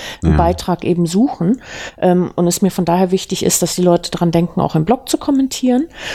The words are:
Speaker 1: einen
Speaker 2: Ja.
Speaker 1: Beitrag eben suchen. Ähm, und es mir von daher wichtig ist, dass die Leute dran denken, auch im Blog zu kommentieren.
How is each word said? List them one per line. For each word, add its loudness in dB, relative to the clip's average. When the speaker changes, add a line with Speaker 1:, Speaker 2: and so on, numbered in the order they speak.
Speaker 1:
einen 4
Speaker 2:
Ja. 4
Speaker 1:
Beitrag 0
eben 0
suchen. 0
Ähm, 2
und 2
es 0
mir 2
von -4
daher 2
wichtig -4
ist, 0
dass -2
die 0
Leute 2
dran 0
denken, 0
auch 0
im 2
Blog 0
zu -2
kommentieren. 0